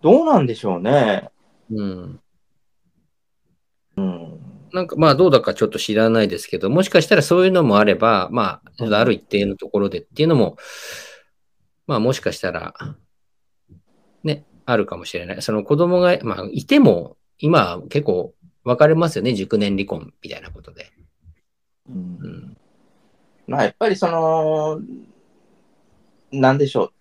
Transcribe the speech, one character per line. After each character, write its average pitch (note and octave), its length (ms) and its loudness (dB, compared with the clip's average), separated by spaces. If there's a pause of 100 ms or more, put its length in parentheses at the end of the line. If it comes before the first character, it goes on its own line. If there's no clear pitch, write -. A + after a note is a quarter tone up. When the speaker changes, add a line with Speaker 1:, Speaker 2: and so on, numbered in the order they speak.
Speaker 1:
ど A3 200 6
う E4 40 0
な C4+ 140 4
ん C3+ 60 0
で A2+ 100 -4
し - 80 -16
ょ F#2 140 -2
う - 20 -8
ね。 A2 500 0 (400)
Speaker 2:
う G#2+ 100 -6
ん。 F#2 400 -10 (1800)
Speaker 1:
う G3 60 -6
ん。 E3+ 380 -10 (320)
Speaker 2:
な F#3 100 -4
ん F3+ 60 -6
か、 - 80 -8
ま D#3 140 6
あ、 C#3+ 40 6
ど F3 140 4
う - 20 6
だ C3 100 6
か - 140 -2
ち - 80 -2
ょ G#2+ 40 2
っ - 20 -2
と G#2+ 100 -8
知 - 160 -4
ら A2 160 4
な A2+ 120 2
い G2+ 60 0
で F2 100 -4
す - 100 -14
け F#2 100 -6
ど、 F#2+ 100 -2
も D#3 140 2
し F#3+ 60 -2
か F3+ 120 6
し D3+ 60 -2
た - 80 4
ら F3 80 6
そ F3 200 4
う - 20 4
い F#3 60 4
う - 20 -2
の F3+ 100 2
も G#2+ 160 4
あ G#2+ 60 6
れ G2+ 100 4
ば、 G2 380 2
ま G#2 320 -2
あ、 - 120 -20
ち - 60 -8
ょ A#2 40 -4
っ - 20 -4
と G#2 100 2
あ A2+ 60 4
る B2 80 0
一 G2 80 -4
定 G2+ 260 -2
の G2 100 -6
と - 120 -14
こ G#2 100 -2
ろ G2+ 100 0
で - 120 -8
っ - 20 -20
て - 200 -6
い D#3+ 40 2
う - 20 0
の E3+ 60 4
も、 G#2 160 2
Speaker 1:
う - 40 -20
ん。 - 20 -20 (1300)
Speaker 2:
ま D3 100 -4
あ、 G#2+ 40 0
も A2 120 2
し - 60 -4
か - 140 -6
し - 80 -12
た F#2 100 -6
ら、 - 240 -10 (1500)
ね、 D3+ 200 -6 (220)
あ B2 100 0
る G2+ 80 2
か - 120 -12
も F2 80 -16
し - 120 -12
れ F2 100 -10
な F#2 80 -10
い。 - 80 -12
そ A2+ 100 -4
の G#2+ 100 -2
子 C#3+ 140 0
供 F3 240 2
が、 F3+ 220 2
ま F#2+ 180 -6
あ、 G2 100 -8
い - 160 -8
て D4 140 4
も、 F#2+ 360 2 (220)
今 A2 500 0
結 D3 160 -4
構 F2+ 300 -4 (300)
分 B2 140 0
か D3+ 100 6
れ D#3+ 80 4
ま E3 120 0
す D#3 80 -6
よ F#2 60 -4
ね。 B2 120 0
熟 G2 240 -2
年 G2+ 180 -2
離 G2 100 -4
婚 - 260 -10 (100)
み - 60 -18
た - 100 -14
い - 40 -20
な F2 80 -20
こ D#2+ 100 -20
と - 140 -20
で。 - 160 -20 (1000)
Speaker 1:
う - 40 -20
ん。 F2+ 280 -12
Speaker 2:
う - 80 -14
ん。 - 280 -20 (880)
Speaker 1:
ま - 120 -6
あ、 - 60 0
や - 60 -2
っ - 80 -20
ぱ A3+ 100 0
り G3 60 0
そ F#3+ 140 -2
の、 D#3 720 -2 (1500)
な C3+ 200 2
ん C#3 60 0
で C#3+ 80 2
し C3+ 100 -10
ょ G#2 100 0
う。 - 140 -16